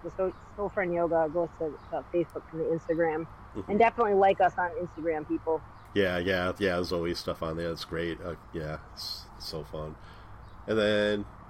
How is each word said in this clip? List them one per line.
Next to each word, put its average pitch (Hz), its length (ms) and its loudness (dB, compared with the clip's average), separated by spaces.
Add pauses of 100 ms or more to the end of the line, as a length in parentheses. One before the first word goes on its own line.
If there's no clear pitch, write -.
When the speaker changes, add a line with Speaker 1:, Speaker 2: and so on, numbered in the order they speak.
Speaker 1:
The 170 140 -8
so-, 185 160 0 (220)
Soul 202 140 -4
Friend 180 220 -2
Yoga 165 400 2
goes 170 180 0 (100)
to, 156 180 -4 (140)
to 147 120 -4 (100)
Facebook 165 280 0 (120)
and 160 80 -4
the 160 40 0
Instagram, 160 640 2 (280)
Speaker 2:
Mm-hmm. 101 140 -6
Speaker 1:
and 202 100 2
definitely 226 340 6
like 196 280 8
us 180 160 6
on 175 140 0 (100)
Instagram, 156 460 -2
people. 160 340 0 (320)
Speaker 2:
Yeah, 92 260 4
yeah, 90 380 2
yeah. 95 180 2
There's 87 180 0
always 85 260 0
stuff 85 240 -4
on 80 140 -2
there. 85 120 -2
It's 82 160 -6
great. 82 400 -4
Uh, 85 100 -6 (180)
yeah, 78 240 -6 (160)
it's, - 320 -10 (120)
it's - 100 -14
so 78 180 -8
fun. 78 300 -8 (720)
And 110 120 0
then, 104 460 2 (240)